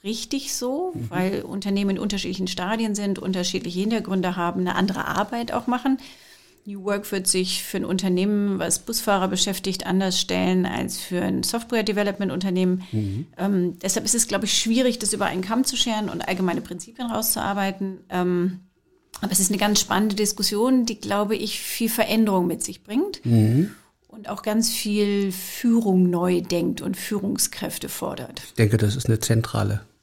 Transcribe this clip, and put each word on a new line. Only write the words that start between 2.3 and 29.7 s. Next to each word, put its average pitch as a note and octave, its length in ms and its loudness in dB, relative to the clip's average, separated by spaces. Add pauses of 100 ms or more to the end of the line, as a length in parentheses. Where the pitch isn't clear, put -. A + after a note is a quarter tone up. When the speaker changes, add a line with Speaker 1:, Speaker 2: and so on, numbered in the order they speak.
Speaker 1:
Stadien G#3+ 460 0
sind, G3+ 240 -2
unterschiedliche F3+ 640 -2
Hintergründe F#3+ 560 0
haben, F3 240 -2
eine F3+ 140 0
andere F#3+ 320 0
Arbeit G#3+ 460 -2
auch A#3+ 140 -2
machen. B3 300 2 (680)
New G3 180 -10
Work G3+ 260 -2
wird G3 160 -2
sich F#3 380 0
für - 140 -6
ein F3+ 80 -2
Unternehmen, G3 720 2
was E3 220 0
Busfahrer G3+ 480 0
beschäftigt, F#3+ 580 -2
anders F#3+ 340 2
stellen F#3 460 2
als F#3 340 -4
für F3+ 220 -4
ein F#3+ 200 0
Software-Development-Unternehmen. G3 1400 0 (100)
Speaker 2:
Mhm. G#2+ 340 -2 (120)
Speaker 1:
Ähm, F3+ 440 0
deshalb G3+ 220 -2
ist G#3 100 0
es, A3+ 140 2
glaube G3+ 160 0
ich, G3+ 140 0
schwierig, A#3 400 2
das G#3 160 -2
über G3+ 120 -2
einen F#3 140 -2
Kamm A3+ 240 0
zu B3+ 140 -2
scheren G#3+ 320 0
und E3+ 100 -6
allgemeine F#3 400 0
Prinzipien A#3 500 -10
rauszuarbeiten. G3 920 -2 (100)
Ähm, F3+ 500 0 (640)
aber G3 100 -2
es F#3 80 2
ist G3 100 2
eine G3+ 80 0
ganz G#3 220 4
spannende G3+ 360 0
Diskussion, G#3+ 680 2
die, A3 160 -6
glaube G#3 360 0
ich, - 240 -6
viel - 280 -2
Veränderung G#3 580 4
mit E3+ 160 -2
sich - 220 -8
bringt. D4+ 400 -2
Speaker 2:
Mhm. A#2 460 6 (400)
Speaker 1:
Und G#3+ 180 -14
auch G3+ 140 -6
ganz A3+ 280 2
viel G3+ 640 2
Führung F#3+ 760 4
neu F3 300 2
denkt F3 400 0
und G3 160 -4
Führungskräfte - 920 -4
fordert. - 560 -8
Speaker 2:
Ich - 100 -20
denke, G#2+ 220 4
das G#2+ 200 2
ist B2 100 -4
eine A2+ 140 2
zentrale G#2+ 600 0 (220)